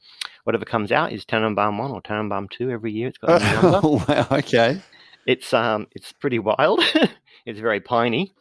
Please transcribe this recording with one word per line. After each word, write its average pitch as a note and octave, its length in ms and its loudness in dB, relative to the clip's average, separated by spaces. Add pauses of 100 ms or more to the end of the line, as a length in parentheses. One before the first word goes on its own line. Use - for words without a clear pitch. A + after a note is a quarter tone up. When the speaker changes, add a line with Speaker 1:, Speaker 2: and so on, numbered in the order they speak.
(440)
Speaker 1:
whatever A2 220 -2
comes G#2+ 260 -2
out D3 220 0
is G2+ 120 -10
Tannenbaum G#2 540 0
one C3+ 140 -6
or G2+ 100 -10
Tannenbaum G2+ 460 -4
two B2+ 240 -6
every A2+ 200 -6
year. A2+ 160 -4
It's - 100 -12
got E3+ 220 2
a - 40 -2 (180)
new F3+ 80 6
Speaker 2:
<laughs> - 0 -
Speaker 1:
number. F3 180 2
Speaker 2:
Wow, C3 440 2
okay. C#3 500 2 (440)
Speaker 1:
It's, - 280 -2
um, A2+ 380 0
it's - 200 -18
pretty B2 280 -2
wild. D3 400 2 (120)
<laughs> D#4 180 2 (340)
It's G#2+ 160 -12
very A2 180 0
piney, A#2+ 640 0